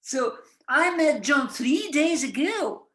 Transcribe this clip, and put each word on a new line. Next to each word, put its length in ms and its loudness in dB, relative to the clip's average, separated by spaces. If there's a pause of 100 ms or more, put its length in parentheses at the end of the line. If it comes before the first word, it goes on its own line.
So, 360 -4 (320)
I 280 2
met 260 2
John 260 2
three 420 -2
days 340 0
ago. 680 -2